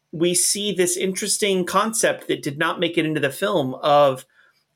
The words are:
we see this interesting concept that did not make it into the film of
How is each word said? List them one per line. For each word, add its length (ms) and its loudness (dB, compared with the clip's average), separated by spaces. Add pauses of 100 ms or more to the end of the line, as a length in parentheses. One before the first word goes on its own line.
(120)
we 220 0
see 380 0
this 240 0
interesting 680 0
concept 640 0
that 140 -4
did 160 -6
not 220 -2
make 180 -2
it 80 2
into 120 -2
the 120 0
film 460 -2
of 500 4 (500)